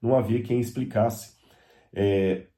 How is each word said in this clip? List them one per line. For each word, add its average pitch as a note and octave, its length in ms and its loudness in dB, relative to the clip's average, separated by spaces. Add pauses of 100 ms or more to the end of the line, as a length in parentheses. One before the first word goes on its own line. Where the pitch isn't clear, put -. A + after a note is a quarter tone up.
não A#2+ 140 2
havia A2+ 280 2
quem B2 180 0
explicasse. A2+ 720 -2 (580)
É, F#2+ 540 0 (120)